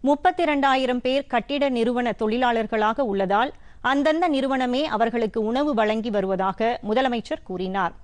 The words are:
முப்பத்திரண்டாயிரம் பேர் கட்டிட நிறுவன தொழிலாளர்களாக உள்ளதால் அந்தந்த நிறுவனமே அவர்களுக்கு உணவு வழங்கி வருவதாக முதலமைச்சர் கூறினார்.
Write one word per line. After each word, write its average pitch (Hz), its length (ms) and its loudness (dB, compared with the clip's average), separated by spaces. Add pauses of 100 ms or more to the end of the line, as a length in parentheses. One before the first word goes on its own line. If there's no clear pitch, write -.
முப்பத்திரண்டாயிரம் 277 960 2
பேர் 269 220 0
கட்டிட 277 420 0
நிறுவன 240 500 0
தொழிலாளர்களாக 226 840 0
உள்ளதால் 202 520 0 (280)
அந்தந்த 302 460 2
நிறுவனமே 262 540 0 (140)
அவர்களுக்கு 233 480 0
உணவு 269 300 0
வழங்கி 220 360 0
வருவதாக 190 720 0 (100)
முதலமைச்சர் 247 600 -2
கூறினார். 185 440 -4 (100)